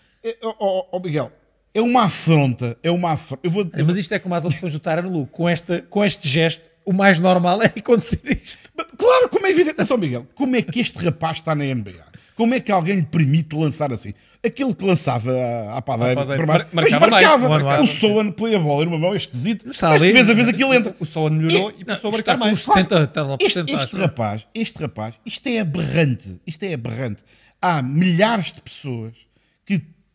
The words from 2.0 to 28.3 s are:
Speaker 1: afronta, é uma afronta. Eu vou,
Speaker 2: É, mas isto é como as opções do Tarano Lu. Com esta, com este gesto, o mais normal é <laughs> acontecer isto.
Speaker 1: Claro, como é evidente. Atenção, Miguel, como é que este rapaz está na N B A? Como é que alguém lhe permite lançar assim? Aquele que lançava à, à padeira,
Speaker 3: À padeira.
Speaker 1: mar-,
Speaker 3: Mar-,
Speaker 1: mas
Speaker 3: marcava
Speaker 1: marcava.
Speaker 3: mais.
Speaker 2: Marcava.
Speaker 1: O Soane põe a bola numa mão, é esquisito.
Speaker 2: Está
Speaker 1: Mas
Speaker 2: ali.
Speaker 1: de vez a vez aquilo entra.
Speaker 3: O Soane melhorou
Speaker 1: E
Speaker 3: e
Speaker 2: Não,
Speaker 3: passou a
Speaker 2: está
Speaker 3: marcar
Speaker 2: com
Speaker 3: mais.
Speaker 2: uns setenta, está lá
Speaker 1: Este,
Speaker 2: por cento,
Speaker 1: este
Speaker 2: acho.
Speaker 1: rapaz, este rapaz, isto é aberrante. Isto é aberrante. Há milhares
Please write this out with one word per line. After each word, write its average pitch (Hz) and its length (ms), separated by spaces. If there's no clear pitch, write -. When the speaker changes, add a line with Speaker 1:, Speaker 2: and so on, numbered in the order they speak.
Speaker 1:
afronta, 135 800
é 165 80
uma 175 220
afronta. - 340
Eu 170 40
vou, 185 220
Speaker 2:
É, 143 100
mas 175 140
isto 202 180
é 190 40
como 180 160
as 165 100
opções 170 280
do 151 80
Tarano 175 300
Lu. 151 160
Com 170 220
esta, 175 340
com 202 220
este - 240
gesto, 160 400
o 202 80
mais 190 280
normal 180 420
é 220 40
<laughs> - 100
acontecer - 440
isto. - 280
Speaker 1:
Claro, 494 320
como 392 180
é 381 40
evidente. 311 220
Atenção, 254 260
Miguel, 131 360
como 254 220
é 226 60
que 226 180
este - 240
rapaz 160 340
está 160 160
na 147 120
N 127 160
B 98 80
A? - 80
Como 233 200
é 240 60
que - 100
alguém 185 260
lhe 180 60
permite 156 540
lançar 147 360
assim? 104 220
Aquele 247 280
que 185 120
lançava 127 480
à, 127 60
à - 40
padeira, 123 400
Speaker 3:
À - 20
padeira. 139 220
Speaker 1:
mar-, 156 120
Speaker 3:
Mar-, 170 140
Speaker 1:
mas - 200
Speaker 3:
marcava - 180
Speaker 1:
marcava. 262 380
Speaker 3:
mais. 247 160
Speaker 2:
Marcava. 277 180
Speaker 1:
O 254 60
Soane 214 440
põe 220 220
a 202 60
bola 151 240
numa 170 140
mão, 175 140
é 202 40
esquisito. 156 520
Speaker 2:
Está 175 220
Speaker 1:
Mas 151 120
Speaker 2:
ali. 180 100
Speaker 1:
de - 20
vez 233 160
a 233 40
vez 233 140
aquilo 254 260
entra. 220 260
Speaker 3:
O 175 60
Soane 156 300
melhorou 160 360
Speaker 1:
E - 20
Speaker 3:
e - 100
Speaker 2:
Não, 214 100
Speaker 3:
passou 214 160
a 226 80
Speaker 2:
está - 140
Speaker 3:
marcar - 20
Speaker 2:
com 247 100
Speaker 3:
mais. 214 140
Speaker 2:
uns - 60
setenta, 185 380
está 147 200
lá 135 180
Speaker 1:
Este, 359 40
Speaker 2:
por - 60
cento, 170 200
Speaker 1:
este 139 260
Speaker 2:
acho. - 0
Speaker 1:
rapaz, 110 580
este 226 260
rapaz, 117 340
isto - 220
é 233 100
aberrante. 143 880
Isto - 180
é 180 100
aberrante. 117 480
Há 170 220
milhares 180 720